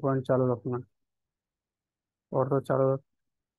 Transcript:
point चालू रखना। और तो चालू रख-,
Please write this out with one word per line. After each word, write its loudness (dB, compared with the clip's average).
point 0
चालू 2
रखना। -6
और 0
तो 2
चालू 2
रख-, -6